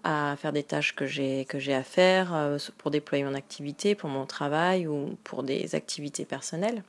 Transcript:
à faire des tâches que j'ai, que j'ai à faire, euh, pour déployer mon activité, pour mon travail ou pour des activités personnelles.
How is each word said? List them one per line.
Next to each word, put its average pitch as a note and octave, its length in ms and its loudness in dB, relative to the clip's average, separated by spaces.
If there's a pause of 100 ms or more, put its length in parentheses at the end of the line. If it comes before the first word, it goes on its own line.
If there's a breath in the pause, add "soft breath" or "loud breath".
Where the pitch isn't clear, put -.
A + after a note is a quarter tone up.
à D3 320 2
faire D3+ 160 -2
des D3 100 0
tâches D3 320 0
que C#3+ 100 -2
j'ai, C3+ 380 0
que C#3 160 -6
j'ai C#3 140 -2
à C3 100 2
faire, F#3 500 6
euh, D3 240 0 (200)
pour - 120 -4
déployer D3 360 0
mon C#3 80 -2
activité, D3 640 -2
pour E3 140 -6
mon C3+ 160 -2
travail E3 640 2
ou D3 380 -2
pour - 180 -4
des C#3 320 -2
activités D3 480 -6
personnelles. F#3 640 -4